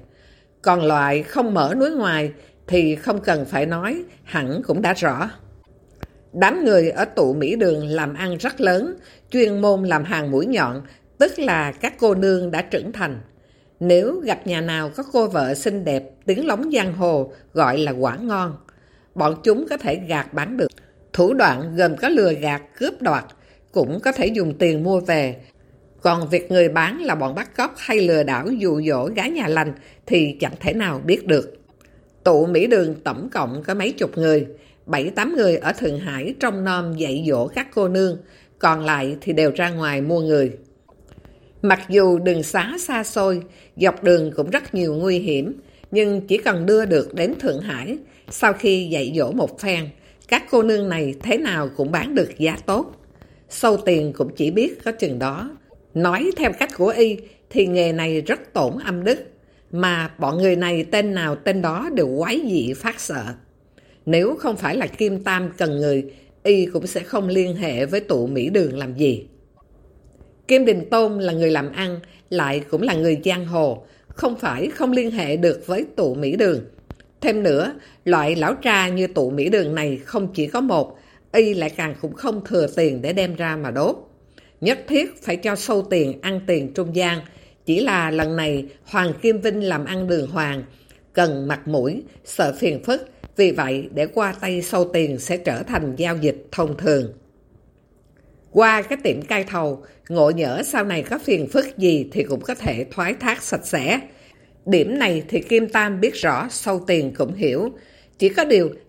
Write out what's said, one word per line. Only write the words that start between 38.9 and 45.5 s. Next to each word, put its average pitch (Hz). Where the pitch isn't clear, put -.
thì 180
đều 151
ra 175
ngoài 151
mua 165
người. 147
Mặc 190
dù 185
đường 175
xá 190
xa 247
xôi, 190
dọc 180
đường 165
cũng 156
rất 285
nhiều 170
nguy 180
hiểm, 143